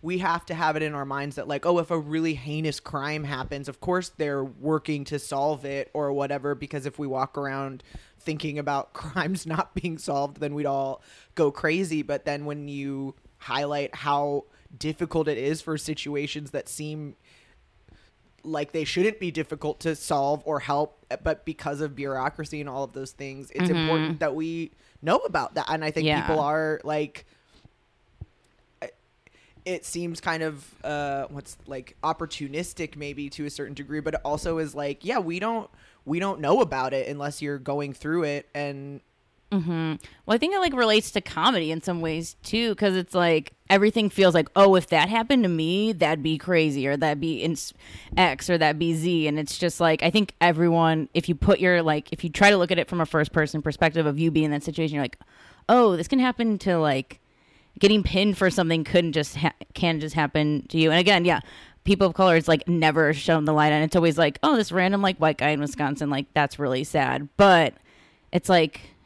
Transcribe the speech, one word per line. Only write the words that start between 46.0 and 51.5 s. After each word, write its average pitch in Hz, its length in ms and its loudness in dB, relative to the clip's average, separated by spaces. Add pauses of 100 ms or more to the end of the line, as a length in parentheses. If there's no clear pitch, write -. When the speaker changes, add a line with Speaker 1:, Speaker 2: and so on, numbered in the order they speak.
Speaker 2:
be 156 140 0
crazy, 151 500 2
or 139 80 0
that'd 147 240 0
be 151 240 -4
ins-, 156 300 -4 (420)
X, 170 340 2
or 180 80 4
that'd 156 220 2
be 165 140 2
Z. 160 340 0
And 147 100 0
it's 151 200 -6
just 175 240 -2
like, 160 220 4
I 170 60 4
think 214 300 0
everyone, 165 760 4
if 160 140 0
you 170 80 0
put - 240 4